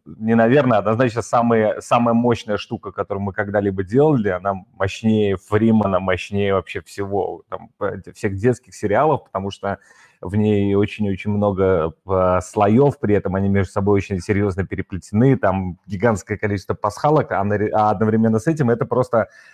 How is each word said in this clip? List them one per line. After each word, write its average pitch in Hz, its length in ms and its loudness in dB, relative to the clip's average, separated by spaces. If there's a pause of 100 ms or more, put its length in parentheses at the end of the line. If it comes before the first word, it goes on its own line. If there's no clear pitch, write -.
не 110 300 -2
наверно, 120 400 4
а - 20 2
однозначно 110 440 0
самая, 113 580 0
самая 120 340 2
мощная 117 420 0
штука, 104 360 -10
которую 98 320 -6
мы 98 80 -6
когда-либо 101 500 -2
делали. 123 460 2
Она 95 440 -4
мощнее 104 640 0
Фримана, 110 640 2
мощнее 98 560 -2
вообще 92 280 -4
всего, 98 680 -6
там, 92 220 -14 (100)
э, 95 340 -8
всех 98 220 -4
детских 113 400 -2
сериалов, 120 480 0
потому 98 260 -6
что 98 300 -6 (400)
в 92 160 -6
ней 104 400 2
очень-очень 104 560 -2
много, 95 600 0 (120)
э, 92 360 2
слоёв, 113 580 2
при 104 160 2
этом 92 180 -2
они 98 140 0
между 98 240 0
собой 101 240 0
очень 95 240 -4
серьёзно 98 440 -2
переплетены, 101 720 0
там 92 480 -2
гигантское 101 540 -2
количество 101 360 -4
пасхалок, 147 580 -2
а 95 100 0
на-, 104 300 -2
а 107 180 2
одновременно 110 480 2
с - 80 -8
этим 151 240 0
это 120 160 -2
просто, 117 440 0 (240)